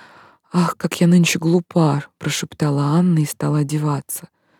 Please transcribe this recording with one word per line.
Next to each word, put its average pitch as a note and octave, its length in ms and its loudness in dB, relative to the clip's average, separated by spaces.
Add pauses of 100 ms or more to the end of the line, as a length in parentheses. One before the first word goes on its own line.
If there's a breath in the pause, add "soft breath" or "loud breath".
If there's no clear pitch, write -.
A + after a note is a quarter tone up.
(540 loud breath)
"Ах, F3 220 0
как - 240 -6
я F3 80 4
нынче F3 320 4
глупа!" E3 640 0 (140)
прошептала C#3+ 640 -4 (140)
Анна F3+ 220 4
и D3+ 60 2
стала D3 340 -2
одеваться. D3 680 -4 (320)